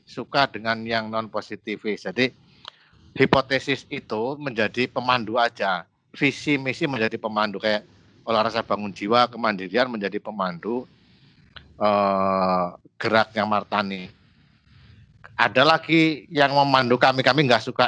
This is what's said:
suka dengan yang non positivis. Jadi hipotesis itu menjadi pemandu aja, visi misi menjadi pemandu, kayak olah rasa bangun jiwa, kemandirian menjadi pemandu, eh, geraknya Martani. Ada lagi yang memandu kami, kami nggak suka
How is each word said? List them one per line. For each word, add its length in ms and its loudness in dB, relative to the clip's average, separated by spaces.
suka 480 -2
dengan 320 -6
yang 240 -4
non 240 -6
positivis. 720 -8
Jadi 240 -2
hipotesis 720 0
itu 480 -6
menjadi 560 -2
pemandu 480 -2
aja, 480 -2
visi 480 -2
misi 240 -6
menjadi 320 -2
pemandu, 480 -4
kayak 240 -2
olah 160 2
rasa 240 -2
bangun 240 -4
jiwa, 400 0
kemandirian 560 -2
menjadi 320 -6
pemandu, 640 -6
eh, 880 2
geraknya 480 0
Martani. 640 -4
Ada 240 4
lagi 640 2
yang 240 2
memandu 480 4
kami, 240 4
kami 240 4
nggak 160 4
suka 240 0